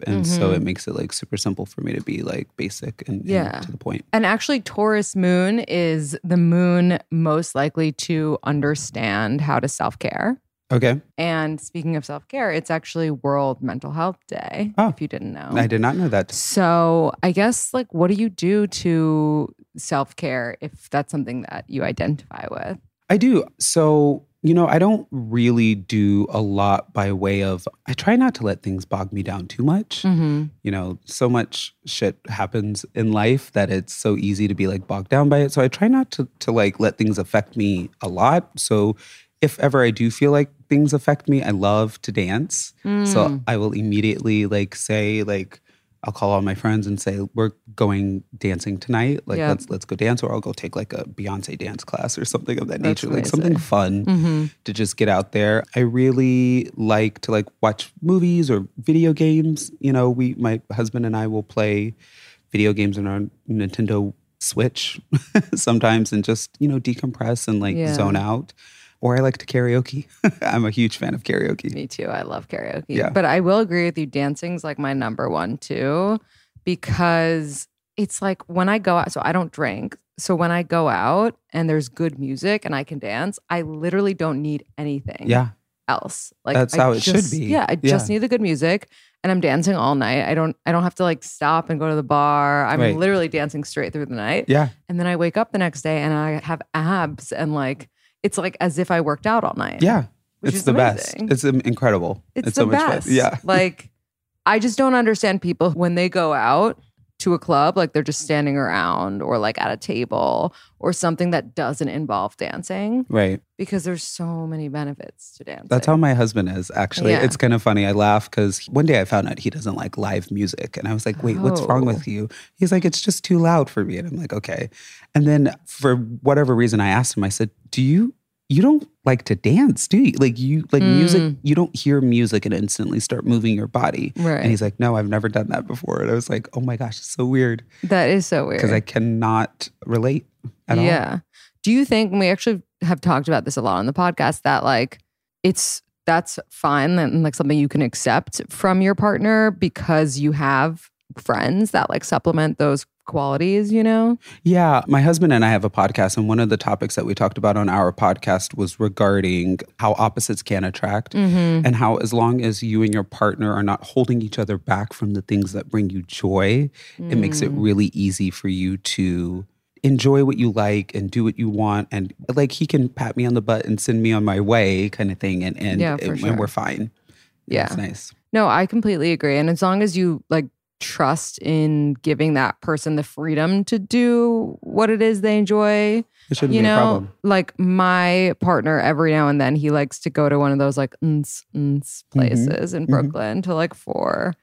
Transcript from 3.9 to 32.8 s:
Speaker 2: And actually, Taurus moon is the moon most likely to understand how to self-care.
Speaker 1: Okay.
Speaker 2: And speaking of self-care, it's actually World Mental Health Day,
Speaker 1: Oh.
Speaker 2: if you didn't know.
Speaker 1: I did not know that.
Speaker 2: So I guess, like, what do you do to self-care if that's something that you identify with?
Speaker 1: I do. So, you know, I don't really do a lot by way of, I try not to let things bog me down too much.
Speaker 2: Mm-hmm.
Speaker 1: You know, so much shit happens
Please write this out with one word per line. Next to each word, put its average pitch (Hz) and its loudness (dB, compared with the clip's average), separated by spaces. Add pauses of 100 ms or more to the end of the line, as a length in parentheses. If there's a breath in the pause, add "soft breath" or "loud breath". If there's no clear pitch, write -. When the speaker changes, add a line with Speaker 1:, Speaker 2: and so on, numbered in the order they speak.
Speaker 2:
And 220 2
actually, 220 0
Taurus 208 -2
moon 185 2
is 160 -2
the 180 0
moon 175 4 (140)
most 165 0
likely 156 0 (180)
to 156 0
understand 135 -2
how 143 0
to - -2
self-care. - -4 (360)
Speaker 1:
Okay. 127 2 (160)
Speaker 2:
And 160 -2
speaking 165 -6
of 147 -6
self-care, 190 -6
it's 160 -4
actually 160 -4
World 139 -2
Mental 131 -8
Health 165 -4 (100)
Day, - -8
Speaker 1:
Oh. 220 4
Speaker 2:
if - -4
you 147 -6
didn't - -10
know. 71 -14
Speaker 1:
I 117 2
did 110 0
not 131 0
know 180 0
that. 101 0
Speaker 2:
So 165 2 (100)
I 180 2
guess, 214 0
like, 254 -4
what 175 2
do 196 2
you 214 0
do 196 0
to 156 0 (240)
self-care 127 -4
if - -16
that's 143 -2
something 123 -6
that - -12
you - -6
identify - -4
with? - -10 (320)
Speaker 1:
I 196 6
do. 233 4 (160)
So, 151 2 (180)
you 165 4
know, 170 4
I 160 4
don't 208 2
really 117 2
do 101 2
a 107 -2
lot 101 0
by 101 -2
way 98 0
of, 95 -4 (180)
I 135 -6
try 214 0
not 254 2
to - -8
let 98 -4
things 92 -4
bog 95 -4
me 98 -6
down 92 -8
too - -4
much. 185 0
Speaker 2:
Mm-hmm. 156 2 (200)
Speaker 1:
You 101 -4
know, 92 -6
so - -2
much - -2 (100)
shit - -4 (120)
happens 104 -4 (100)